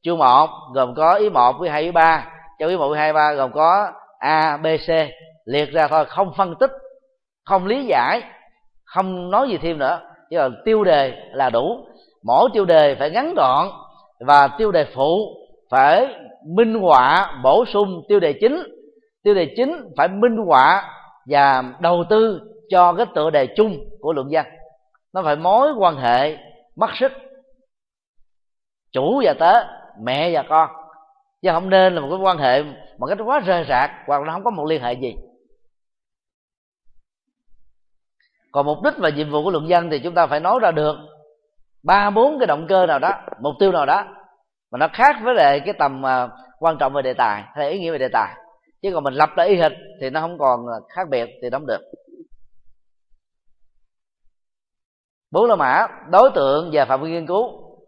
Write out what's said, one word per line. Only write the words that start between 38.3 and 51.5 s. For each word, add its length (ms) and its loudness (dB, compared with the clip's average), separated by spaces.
Còn 140 -2
mục 180 -4
đích 140 0
và 120 -2
nhiệm 220 -6
vụ 120 -2
của 80 -2
luận 180 -4
văn 200 2
thì 100 -4
chúng 140 -8
ta 140 2
phải 120 -4
nói 220 -2
ra 100 2
được 240 -2
ba 260 2
bốn 300 0
cái 80 0
động 220 -2
cơ 160 4
nào 140 -2
đó, 120 0
mục 180 -6
tiêu 120 4
nào 140 0
đó 200 0
mà 60 -12
nó 160 0
khác 300 4
với 120 0
lại 300 4
cái 140 -6
tầm, 260 -2
à, 240 -2
quan 180 -2
trọng 160 -2
về 80 -2
đề 120 -4
tài 300 -2
hay 160 -4
ý 80 -6
nghĩa 120 -6
về 60 -6
đề 160 -4
tài. 220 -2
Chứ 120 -4
còn 100 -4
mình 100 -4
lập 220 -4
ra 80 -2
y 120 0
hệt 160 -2
thì 80 -8
nó 120 -8
không 160 -12
còn, 300 -4
à, 100 -12
khác 200 -12
biệt 200 -6
thì 80 -10
nó 80 -8